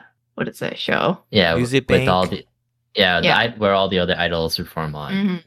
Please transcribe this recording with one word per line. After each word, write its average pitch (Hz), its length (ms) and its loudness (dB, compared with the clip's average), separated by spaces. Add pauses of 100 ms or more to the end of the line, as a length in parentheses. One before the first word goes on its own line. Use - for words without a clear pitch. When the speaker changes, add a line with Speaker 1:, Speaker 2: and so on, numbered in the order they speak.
(340)
Speaker 1:
what - 140 -6
is - 120 -14
that - 180 -8
show? - 420 -2 (120)
Speaker 2:
Yeah, 92 200 4
w-, 85 100 2
Speaker 3:
Music 127 280 0
Speaker 2:
with 92 200 4
all 92 180 2
Speaker 3:
Bank. - 40 -4 (640)
Speaker 2:
the, - 40 -2
yeah, 90 220 4
the 87 60 2
Speaker 1:
Yeah. - 100 4
Speaker 2:
i-, 117 200 0
where 101 160 2
all 98 160 2
the 92 100 0
other 87 180 0
idols 85 400 -2
perform 80 380 -6
on. 73 180 -8
Speaker 1:
Mm-hmm. 196 220 0 (100)